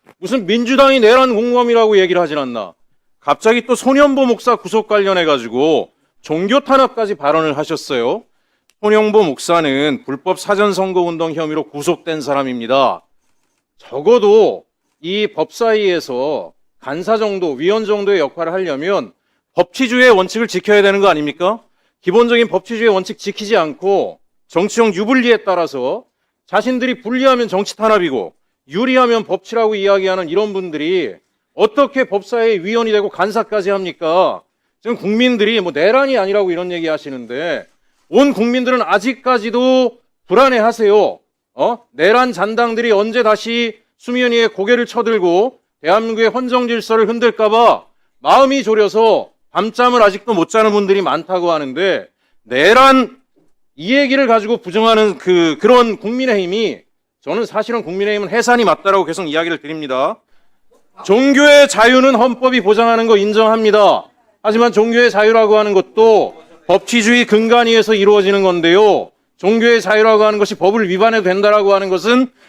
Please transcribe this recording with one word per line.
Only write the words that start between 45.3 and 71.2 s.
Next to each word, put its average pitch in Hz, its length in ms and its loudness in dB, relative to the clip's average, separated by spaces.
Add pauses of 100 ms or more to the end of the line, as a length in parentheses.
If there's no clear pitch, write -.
대한민국의 220 480 0
헌정 247 380 -2
질서를 226 420 -2
흔들까 226 400 0
봐 214 360 2 (340)
마음이 262 440 2
졸여서 214 680 0 (200)
밤잠을 233 500 0
아직도 208 320 0
못 165 140 0
자는 220 240 2
분들이 196 300 0
많다고 170 500 -4
하는데 147 560 -4 (360)
내란 240 760 4 (560)
이 185 200 -4
얘기를 277 320 0
가지고 226 300 0
부정하는 214 600 0
그, 170 420 0
그런 233 380 2
국민의힘이, 208 840 -4 (420)
저는 202 240 -6
사실은 220 380 -6
국민의힘은 202 460 -6
해산이 233 360 0
맞다라고 190 400 0
계속 165 200 -8
이야기를 160 360 -4
드립니다. 147 580 -6 (840)
종교의 277 640 6
자유는 254 460 4
헌법이 247 440 0
보장하는 226 480 2
거 220 80 4
인정합니다. 208 920 2 (320)
하지만 226 300 0
종교의 233 400 2
자유라고 214 460 2
하는 208 160 0
것도 214 640 2 (320)
법치주의 226 580 2
근간 226 420 2
위에서 220 260 2
이루어지는 202 500 2
건데요. 175 680 2 (260)
종교의 226 440 2
자유라고 214 420 2
하는 214 160 0
것이 202 160 -2
법을 196 340 0
위반해도 214 340 0